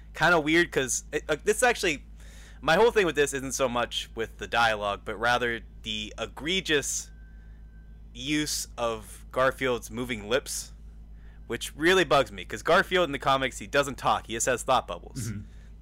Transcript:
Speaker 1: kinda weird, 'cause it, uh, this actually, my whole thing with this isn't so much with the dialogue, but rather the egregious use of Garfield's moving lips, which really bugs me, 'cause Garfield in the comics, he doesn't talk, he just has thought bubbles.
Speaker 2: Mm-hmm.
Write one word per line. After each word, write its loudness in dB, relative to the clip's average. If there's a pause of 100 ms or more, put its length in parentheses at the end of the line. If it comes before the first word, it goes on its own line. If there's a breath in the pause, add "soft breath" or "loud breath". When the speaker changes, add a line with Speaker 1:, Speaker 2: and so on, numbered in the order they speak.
(140 loud breath)
Speaker 1:
kinda 4
weird, 4
'cause 0
it, -4
uh, 0
this 0
actually, 2 (580 loud breath)
my 4
whole 8
thing 4
with 0
this 4
isn't -4
so 4
much -2
with -6
the -8
dialogue, 2
but -6
rather 2 (220)
the -6
egregious -2 (1040 soft breath)
use -2 (100)
of -4
Garfield's 0
moving -6
lips, -2 (760 soft breath)
which -6
really 4
bugs 2
me, -10
'cause -8
Garfield 2
in -2
the -6
comics, 0
he -12
doesn't 0
talk, 0
he -8
just -2
has 0
thought 2
bubbles. -8
Speaker 2:
Mm-hmm. -8 (420 loud breath)